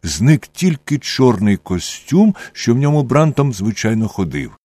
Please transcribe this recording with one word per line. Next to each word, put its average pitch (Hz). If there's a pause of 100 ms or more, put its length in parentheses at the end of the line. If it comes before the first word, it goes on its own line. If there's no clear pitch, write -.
Зник 92
тільки 160
чорний 107
костюм, 175 (160)
що -
в 120
ньому 147
Брантон, 143
звичайно, 110
ходив. 101